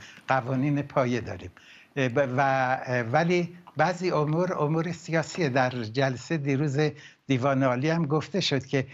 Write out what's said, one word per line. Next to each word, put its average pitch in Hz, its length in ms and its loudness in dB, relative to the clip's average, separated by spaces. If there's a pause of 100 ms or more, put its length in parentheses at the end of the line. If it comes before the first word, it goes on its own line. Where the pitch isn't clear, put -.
(280)
قوانین 135 540 0
پایه 123 400 0
داریم. 98 300 -10 (440)
اه، 131 140 2
ب-، 127 280 0
و، 139 40 2 (440)
اه، 123 160 0
ولی 170 560 0 (200)
بعضی 175 340 0
امور، 151 420 0
امور 160 380 0
سیاسیه. 160 580 -2
در 127 200 2
جلسه 127 680 -2
دیروز 139 420 0 (480)
دیوان 135 360 2
عالی 131 260 2
هم 165 160 2
گفته 156 360 0
شد 139 240 0
که 131 280 -2